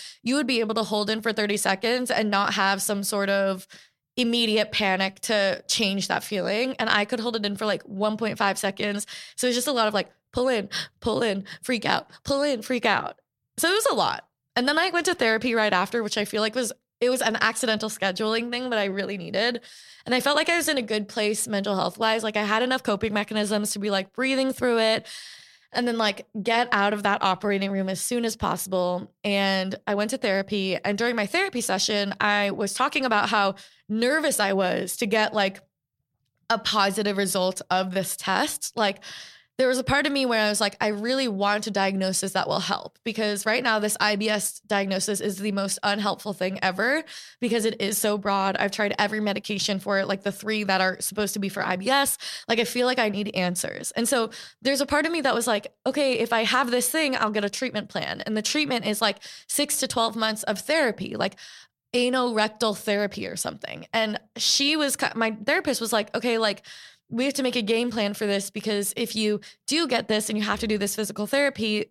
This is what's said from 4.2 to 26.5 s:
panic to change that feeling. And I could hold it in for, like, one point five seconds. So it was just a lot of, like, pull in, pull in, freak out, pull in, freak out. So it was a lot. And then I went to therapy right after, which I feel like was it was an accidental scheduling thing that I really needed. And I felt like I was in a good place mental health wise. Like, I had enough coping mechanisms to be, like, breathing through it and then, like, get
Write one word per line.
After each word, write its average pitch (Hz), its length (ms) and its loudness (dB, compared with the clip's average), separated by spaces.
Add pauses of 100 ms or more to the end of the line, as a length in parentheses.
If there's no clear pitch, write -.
panic 190 480 0
to 202 480 0
change 196 400 0
that - 160 0
feeling. 208 560 -2
And 220 100 0
I 208 160 4
could 233 140 -2
hold 226 160 -2
it 208 100 -2
in 202 100 -2
for, 214 120 -4
like, 196 160 0
one 208 340 -2
point 208 220 -2
five 196 180 2
seconds. 202 480 -2 (300)
So - 100 0
it 247 40 4
was 233 60 2
just 247 120 0
a 302 40 2
lot 226 160 4
of, 208 60 0
like, 190 160 0 (240)
pull 254 160 2
in, 226 200 0 (320)
pull - 200 0
in, 196 240 0 (160)
freak 247 240 -2
out, - 240 0 (140)
pull 277 180 0
in, 269 220 0
freak 240 240 0
out. - 320 0 (400)
So 330 100 2
it 381 60 4
was 440 160 2
a - 20 0
lot. 185 340 0 (280)
And 247 120 0
then 302 120 2
I 359 100 2
went 339 160 0
to 359 80 2
therapy 226 400 0
right 214 180 2
after, 214 300 2
which 214 160 -4
I 202 80 0
feel 208 160 -2
like 220 140 0
was 247 180 -2 (260)
it 247 100 2
was 254 120 0
an 220 200 2
accidental 220 480 2
scheduling 220 640 -2
thing 254 200 -4
that 220 80 2
I 202 60 2
really 196 320 -4
needed. 220 440 -2 (440)
And 240 100 0
I 254 40 2
felt 294 160 2
like 320 140 2
I 339 80 4
was 320 120 0
in 294 80 0
a 254 40 2
good 214 260 -2
place 214 400 0
mental 202 280 0
health 180 220 0
wise. 220 260 2
Like, 214 140 -2
I 208 60 2
had 220 200 2
enough 254 200 0
coping 214 300 0
mechanisms 208 580 0
to 208 80 -6
be, 208 100 -2
like, 190 240 0
breathing 262 400 0
through 240 260 2
it 220 260 2 (680)
and 240 160 0
then, 233 100 0
like, 208 280 0 (160)
get 233 300 2